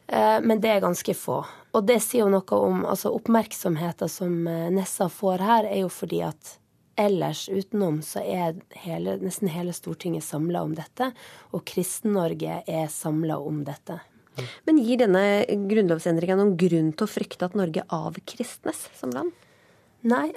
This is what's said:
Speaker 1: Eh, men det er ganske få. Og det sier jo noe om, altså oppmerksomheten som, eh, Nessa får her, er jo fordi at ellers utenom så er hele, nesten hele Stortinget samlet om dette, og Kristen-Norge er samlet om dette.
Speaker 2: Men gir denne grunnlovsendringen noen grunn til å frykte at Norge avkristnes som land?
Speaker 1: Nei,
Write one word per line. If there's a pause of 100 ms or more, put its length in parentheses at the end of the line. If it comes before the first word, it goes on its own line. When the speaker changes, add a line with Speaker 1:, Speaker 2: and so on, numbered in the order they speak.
Speaker 1:
Eh,
men
det
er
ganske
få. (340)
Og
det
sier
jo
noe
om,
altså
oppmerksomheten
som,
eh,
Nessa
får
her,
er
jo
fordi
at (420)
ellers
utenom
så
er (160)
hele,
nesten
hele
Stortinget
samlet
om
dette, (420)
og
Kristen-Norge
er
samlet
om
dette. (680)
Speaker 2:
Men
gir
denne
grunnlovsendringen
noen
grunn
til
å
frykte
at
Norge
avkristnes
som
land? (720)
Speaker 1:
Nei,